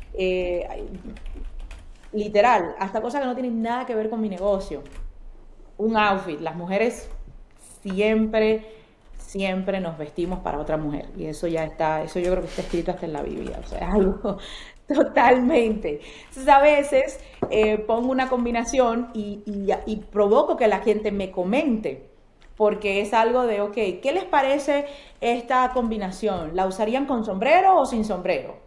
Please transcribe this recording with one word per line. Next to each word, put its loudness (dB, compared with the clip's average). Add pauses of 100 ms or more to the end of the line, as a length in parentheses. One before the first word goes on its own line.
(140)
eh, -2 (1500)
literal, 2
hasta -4
cosas -4
que -2
no -2
tienen -4
nada -4
que -4
ver -2
con -4
mi -2
negocio. -2 (960)
Un 0
outfit, 0
las -6
mujeres -2 (720)
siempre, 2 (520)
siempre -2
nos -6
vestimos -4
para -4
otra -2
mujer, -4 (100)
y -8
eso -6
ya -2
está, 0
eso -4
yo 0
creo 0
que -6
está -8
escrito -2
hasta -8
en -6
la -4
Biblia, -8
o -12
sea, -8
es -2
algo 2 (260)
<laughs> -18
totalmente. 4 (280)
Entonces, -6
a 10
veces, 4 (300)
eh, 4
pongo 0
una 0
combinación 2
y, -8
y, -4 (160)
y -4
provoco 2
que 4
la 2
gente 0
me -4
comente, -2 (460)
porque 2
es -2
algo 4
de, 0
"Ok, -4 (280)
¿qué 0
les -2
parece 2 (340)
esta 2
combinación? -4
¿La 2
usarían -2
con 0
sombrero 4
o 2
sin -2
sombrero?". -4 (100)